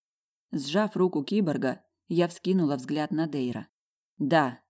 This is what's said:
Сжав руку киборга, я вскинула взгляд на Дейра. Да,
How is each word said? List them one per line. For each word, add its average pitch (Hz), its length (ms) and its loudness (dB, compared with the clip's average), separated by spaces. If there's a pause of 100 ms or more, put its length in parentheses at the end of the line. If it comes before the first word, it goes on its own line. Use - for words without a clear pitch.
(520)
Сжав 156 440 -2
руку 180 260 2
киборга, 151 600 0 (260)
я 170 180 2
вскинула 170 500 0
взгляд 147 340 -4
на 160 160 -2
Дейра. 127 420 -4 (500)
Да, 143 520 2